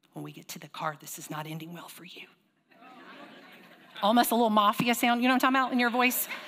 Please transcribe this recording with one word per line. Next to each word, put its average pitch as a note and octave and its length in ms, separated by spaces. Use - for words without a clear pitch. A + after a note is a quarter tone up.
When D#3 100
we D3+ 80
get D#3+ 180
to - 100
the D#3+ 80
car, D#3 320
this - 180
is D#3+ 120
not D3+ 180
ending D#3+ 260
well E3 140
for - 180
you. - 220
Almost A#3 300
a A#3 40
little A#3 140
mafia G#3+ 440
sound, A#3+ 280
you B3 60
know B3+ 60
what B3+ 100
I'm C4 100
talking C4+ 100
about, B3 100
in B3+ 60
your B3 100
voice? B3 380